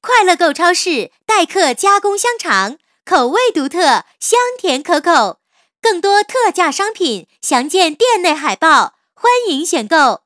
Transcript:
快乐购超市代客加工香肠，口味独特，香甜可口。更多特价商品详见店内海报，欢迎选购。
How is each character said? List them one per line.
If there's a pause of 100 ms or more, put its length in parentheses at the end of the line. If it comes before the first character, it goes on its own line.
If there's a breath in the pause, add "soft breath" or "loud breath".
快
乐
购
超
市 (160)
代
客
加
工
香
肠， (260)
口
味
独
特， (140 soft breath)
香 (180)
甜
可
口。 (400)
更
多
特
价
商
品 (160)
详
见
店
内
海
报， (180)
欢 (140)
迎
选
购。